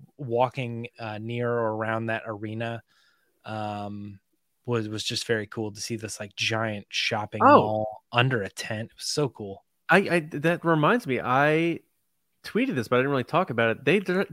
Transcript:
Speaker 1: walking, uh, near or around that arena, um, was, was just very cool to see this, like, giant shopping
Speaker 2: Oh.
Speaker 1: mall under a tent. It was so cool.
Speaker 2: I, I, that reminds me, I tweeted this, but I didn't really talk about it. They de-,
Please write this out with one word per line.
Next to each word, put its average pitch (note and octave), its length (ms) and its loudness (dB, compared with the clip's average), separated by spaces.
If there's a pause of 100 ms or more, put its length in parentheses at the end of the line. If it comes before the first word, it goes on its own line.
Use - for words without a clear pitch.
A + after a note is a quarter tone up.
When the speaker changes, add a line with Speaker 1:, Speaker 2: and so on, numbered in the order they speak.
(180)
Speaker 1:
walking, A#2+ 720 -2 (120)
uh, G#2+ 200 -8
near A#2+ 320 -4
or A2+ 260 0
around A2+ 300 -2
that A2+ 200 -4
arena, A2 560 -8 (640)
um, G#2 720 -8 (460)
was, A2+ 240 -2
was G#2+ 140 -6
just - 240 -4
very G#2+ 200 0
cool G#2+ 240 -6
to G#2+ 100 -14
see A#2+ 160 -6
this, G#2+ 220 -10
like, G#2 160 -12
giant A2 540 -2
shopping G#2+ 540 -4
Speaker 2:
Oh. B3+ 180 10
Speaker 1:
mall G#2+ 500 -2
under A#2+ 320 4
a F#2+ 60 -6
tent. A2+ 420 -8
It - 60 -20
was - 100 -12
so D3 220 0
cool. G2 360 -12 (240)
Speaker 2:
I, E3 80 8
I, F3 220 2 (200)
that E3 260 0
reminds E3 420 4
me, B2 140 0
I D3+ 600 2 (640)
tweeted B3 300 0
this, A#2 120 -2
but B2 100 4
I - 20 6
didn't C3+ 120 2
really B2+ 140 2
talk F3 260 0
about A2+ 200 2
it. - 140 -4
They F3+ 140 4
de-, F#3 340 0